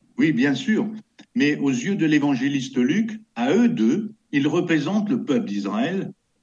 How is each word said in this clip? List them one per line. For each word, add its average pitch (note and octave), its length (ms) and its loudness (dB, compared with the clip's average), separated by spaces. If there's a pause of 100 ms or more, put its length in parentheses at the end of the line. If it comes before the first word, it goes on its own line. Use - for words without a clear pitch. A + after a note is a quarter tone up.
(160)
Oui, D#3 160 2
bien B2 220 2
sûr. G#3+ 340 0 (460)
Mais D3 240 2
aux C#3 120 0
yeux C#3+ 260 -2
de D#3+ 100 0
l'évangéliste C#3 720 0
Luc, F#3+ 420 0 (140)
à B2+ 180 0
eux A#3 160 4
deux, C#3 460 0 (180)
ils C#3+ 160 2
représentent E3 600 0
le A#2 120 0
peuple A2+ 260 0
d'Israël, G#2+ 640 -4 (300)